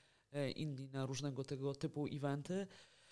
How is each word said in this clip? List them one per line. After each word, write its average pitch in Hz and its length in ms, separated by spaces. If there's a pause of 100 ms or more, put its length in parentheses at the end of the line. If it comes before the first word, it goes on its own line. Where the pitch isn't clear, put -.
(320)
e, 143 180
indie 135 420
na 135 140
różnego 135 380
tego 139 300
typu 147 380
eventy, 147 540 (460)